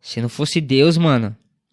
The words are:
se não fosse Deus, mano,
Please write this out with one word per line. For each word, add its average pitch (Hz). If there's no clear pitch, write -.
se -
não 113
fosse -
Deus, 147
mano, 123